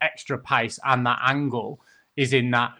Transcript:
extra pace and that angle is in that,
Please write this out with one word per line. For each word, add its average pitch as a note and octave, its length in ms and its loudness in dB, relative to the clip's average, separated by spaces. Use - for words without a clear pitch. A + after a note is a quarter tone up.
extra - 360 -4
pace A#2+ 460 -2
and B2+ 220 2
that A#2+ 180 0
angle C3 580 -2
is C3 160 0
in B2+ 180 2
that, A#2+ 280 2